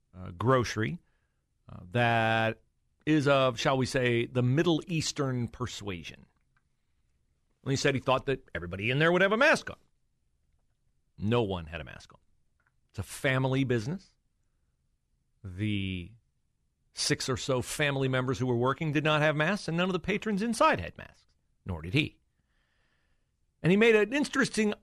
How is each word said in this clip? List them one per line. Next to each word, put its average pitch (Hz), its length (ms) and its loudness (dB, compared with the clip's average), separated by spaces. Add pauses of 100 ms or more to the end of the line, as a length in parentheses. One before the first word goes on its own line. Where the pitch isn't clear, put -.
(140)
uh, 92 220 -14
grocery, 123 640 0 (760)
uh, - 60 -18 (140)
that 113 680 2 (480)
is 151 200 2
of, 135 320 4
shall 139 200 0
we 127 80 0
say, 120 400 2
the 123 160 -2
Middle 151 440 2
Eastern 135 640 -4
persuasion. - 800 -10 (1400)
And 135 60 -4
he 135 60 0
said 139 180 0
he 123 60 -2
thought 127 260 0
that - 280 -4
everybody 92 360 -6
in 135 80 -2
there 165 140 4
would 180 100 4
have 196 100 4
a 220 40 2
mask 285 340 2
on. - 60 -14 (1400)
No 117 240 0
one 92 240 -4
had 80 140 -10
a 73 40 -12
mask - 280 -20
on. - 80 -20 (680)
It's - 80 -10
a 98 60 -6
family 131 600 0
business. 123 400 -2 (1400)
The 95 680 -4 (840)
six - 340 -2
or 127 80 -2
so 127 260 -2
family 139 460 -2
members 127 300 -2
who 127 80 0
were 123 100 2
working 135 360 0
did 147 120 0
not 151 180 2
have 151 120 4
masks, 165 340 -2
and 165 80 -2
none 180 120 0
of 190 40 0
the 185 60 -2
patrons 196 440 -2
inside 240 380 2
had 80 180 -10
masks, - 280 -20 (380)
nor 85 180 -6
did 90 120 -6
he. - 240 0 (1400)
And 156 80 4
he 196 60 6
made 226 180 6
an 208 180 4
interesting 226 680 0